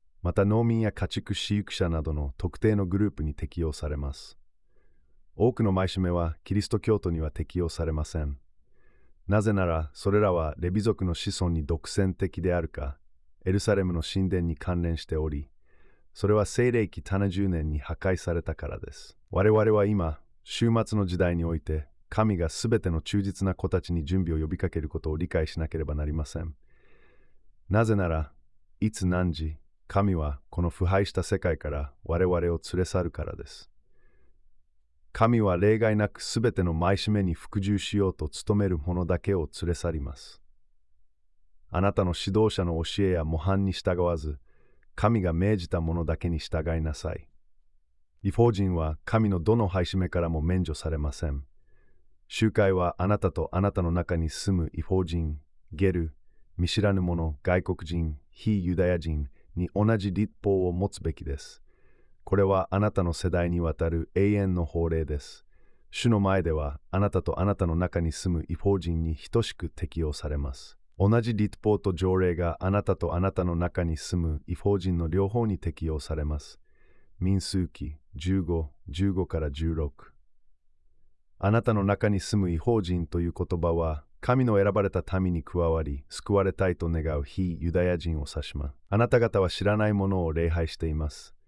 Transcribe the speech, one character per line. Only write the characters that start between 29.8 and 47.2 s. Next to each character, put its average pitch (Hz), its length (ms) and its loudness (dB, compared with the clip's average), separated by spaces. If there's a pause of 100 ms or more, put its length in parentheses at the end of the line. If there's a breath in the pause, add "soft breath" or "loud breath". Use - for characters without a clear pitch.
神 98 300 2
は 73 240 -4 (100)
こ - 120 -2
の 87 80 0
腐 - 140 -4
敗 95 220 2
し - 60 -8
た 92 100 0
世 95 160 -2
界 82 180 -2
か 76 140 -8
ら 71 220 -6 (100)
我 87 220 0
々 90 120 2
を 85 40 0
連 85 180 0 (160)
れ 90 100 0
去 92 200 -2
る 82 80 -6
か 78 120 -8
ら - 120 -10
で - 100 -14
す。 - 240 -20 (1400)
神 117 280 4
は 95 160 4
例 104 220 6
外 110 160 4
な 104 140 2
く - 120 -18
す - 200 -4
べ 117 100 2
て 95 140 0
の 85 100 0
舞 87 220 2
締 - 160 0
め 104 100 2
に 87 120 0
服 - 260 -6
従 101 180 2
し - 200 -2
よ 98 100 4
う 90 60 -2
と 78 140 -6 (160)
努 104 120 2
め 101 120 2
る 90 100 0
者 87 280 -2
だ 87 140 0
け 98 160 0
を 78 120 -2 (140)
連 85 60 -2
れ 85 60 0
去 85 180 -4
り 78 80 -6
ま 65 160 -8
す。 - 260 -20 (1300)
あ 87 100 -2
な 98 120 4
た - 100 2
の 90 160 0
指 98 180 -2
導 107 160 4
者 95 120 -2
の 82 180 -2
教 - 220 -2
え 95 60 2
や 85 140 0
模 80 140 -2
範 95 260 2
に 98 60 2
従 90 300 -2
わ 87 160 2
ず、 76 240 -8 (560)
神 107 260 2
が 87 100 0
命 98 240 2
じ 85 140 -6
た 87 100 -2
も 82 140 0
の 85 100 -2
だ 78 140 -2
け - 100 -4
に 85 120 -2
従 82 360 -4
い 80 60 -2
な 80 100 -2
さ - 220 -8
い。 - 140 -14 (920)